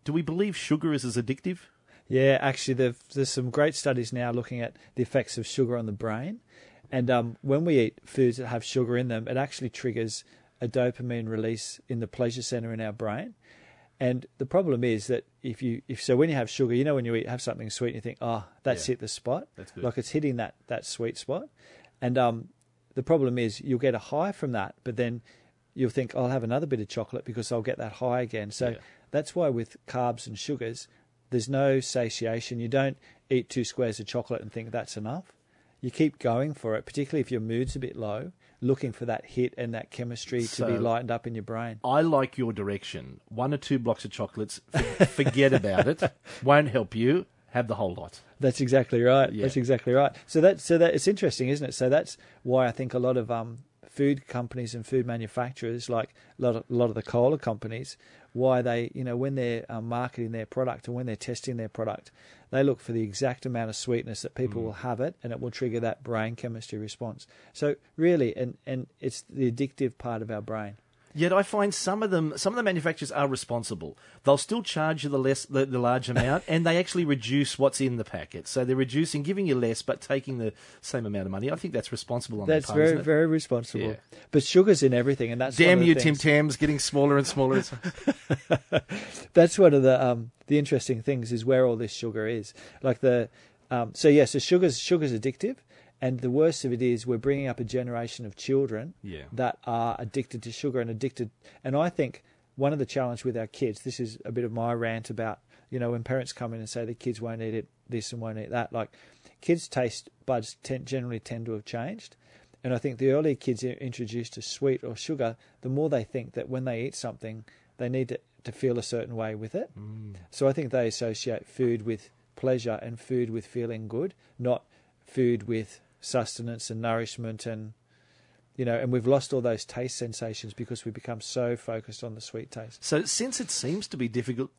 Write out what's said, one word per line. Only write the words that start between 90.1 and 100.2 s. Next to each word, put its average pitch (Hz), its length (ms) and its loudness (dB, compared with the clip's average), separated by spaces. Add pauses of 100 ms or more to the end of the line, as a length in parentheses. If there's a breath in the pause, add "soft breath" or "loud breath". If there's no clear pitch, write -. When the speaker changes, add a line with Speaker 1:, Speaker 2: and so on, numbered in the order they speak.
Speaker 2:
the 147 120 4
interesting 131 440 0
things 120 300 -2
is 113 120 -2
where 127 220 6
all 120 100 2
this 113 160 -4
sugar 110 340 -4
is. 110 280 -4 (280 loud breath)
Like 131 180 0
the, 123 280 4 (420 soft breath)
um, 120 240 -2
so - 140 6
yeah, 147 160 10
so 139 140 0
sugar's, 180 400 4
sugar's 156 340 2
addictive. 131 440 -2 (440 soft breath)
And 127 200 -2
the 123 100 0
worst 151 360 4
of 123 80 0
it 120 80 0
is 120 240 2
we're 123 100 0
bringing 139 320 0
up 120 100 -6
a 123 60 -4
generation 120 640 -6
of 101 100 -14
children 135 560 0 (100)
Speaker 1:
Yeah. 87 200 -12 (100)
Speaker 2:
that 123 320 -2
are 117 340 -2
addicted 120 440 -6